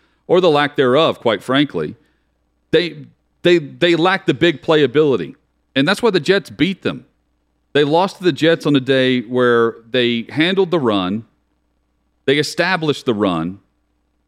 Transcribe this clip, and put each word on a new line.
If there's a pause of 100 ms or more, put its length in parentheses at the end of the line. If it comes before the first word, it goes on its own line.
(260)
or
the
lack
thereof,
quite
frankly. (760)
They, (360)
they,
they
lack
the
big
playability, (420)
and
that's
why
the
Jets
beat
them. (680)
They
lost
to
the
Jets
on
a
day
where (140)
they
handled
the
run, (960)
they
established
the
run, (680)